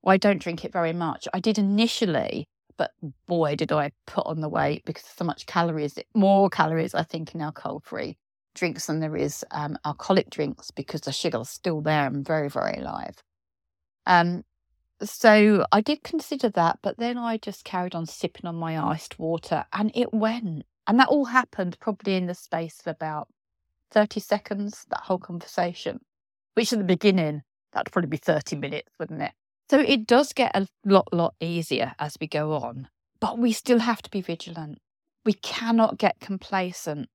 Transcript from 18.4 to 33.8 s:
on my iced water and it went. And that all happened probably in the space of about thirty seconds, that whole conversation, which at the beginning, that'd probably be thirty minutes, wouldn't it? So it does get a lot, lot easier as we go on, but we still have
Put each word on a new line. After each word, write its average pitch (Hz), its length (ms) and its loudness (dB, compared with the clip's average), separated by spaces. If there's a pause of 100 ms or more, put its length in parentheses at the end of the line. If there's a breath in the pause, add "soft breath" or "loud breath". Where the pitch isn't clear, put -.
on 170 100 -6
my 165 260 -4
iced 160 380 -4
water 165 540 -4
and 214 200 0
it 240 200 -2
went. 220 520 -2 (220)
And 233 120 6
that - 80 8
all 285 180 4
happened 233 540 -2
probably 196 360 -2
in 180 120 0
the 180 80 -6
space 165 440 -8
of - 80 -18
about 156 400 -6 (640)
thirty 208 300 2
seconds, 202 680 -4
that - 120 -6
whole 185 160 -2
conversation, 175 840 -6 (540)
which 220 180 2
at 233 60 0
the 196 80 0
beginning, 170 560 4 (300)
that'd - 200 -4
probably 170 180 0
be 151 80 -4
thirty 156 380 -2
minutes, 143 440 -8
wouldn't 156 240 -8
it? - 80 -6 (360)
So 277 120 6
it 247 260 2
does 269 260 6
get - 240 0
a 196 120 0 (180)
lot, 196 260 6
lot 170 280 0
easier 165 580 -2
as 147 240 -8
we 156 60 -6
go 156 260 -2
on, 123 340 -6 (320)
but 226 200 -2
we 233 120 4
still 240 280 4
have 226 240 0